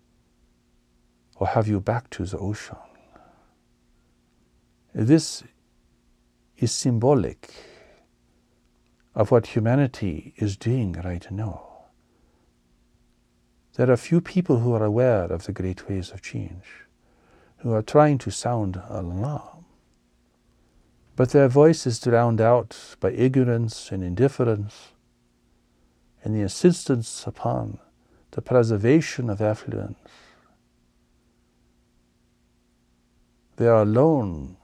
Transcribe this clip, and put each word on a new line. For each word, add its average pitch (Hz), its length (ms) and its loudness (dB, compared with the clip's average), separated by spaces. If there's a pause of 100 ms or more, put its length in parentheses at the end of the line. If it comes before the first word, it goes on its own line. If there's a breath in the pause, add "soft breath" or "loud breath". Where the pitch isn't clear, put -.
(1400)
or 95 120 -4
have 110 200 0
your 104 140 -2
back 117 300 -4
to - 120 -8
the 98 140 -8
ocean. 101 400 -10 (2250 soft breath)
This 131 500 0 (1120)
is 120 140 0
symbolic 120 840 0 (1600 loud breath)
of 110 160 2
what 120 160 4
humanity 113 920 -2
is 101 180 -4
doing 113 380 -2 (100)
right 87 260 -8
now. 98 580 -10 (1900)
There 127 180 2
are 120 60 6
few 165 240 0
people 175 380 0
who 120 140 0
are 110 120 0
aware 110 380 2
of 87 220 -6
the 101 60 -6
great 92 380 -8
waves 95 220 -6
of 98 100 -16
change, 92 640 -14 (720 soft breath)
who 120 160 -4
are 110 80 0
trying 147 380 4
to 98 120 -6
sound 107 440 -4 (140)
an - 160 -8
alarm. 127 600 -8 (1500)
But 127 140 2
their 139 180 6
voice 147 400 4
is 117 120 -2
drowned 117 420 2
out 117 580 0
by 95 120 0
ignorance 123 800 0
and 98 120 -6
indifference, 107 840 -2 (1300)
and 110 120 -4
the 104 60 -2
insistence 123 840 0
upon 117 540 -6 (520 soft breath)
the - 100 -8
preservation 120 880 2
of 101 100 -6
affluence. 107 560 -4 (3500 soft breath)
They 120 120 2
are 113 140 6
alone 107 840 0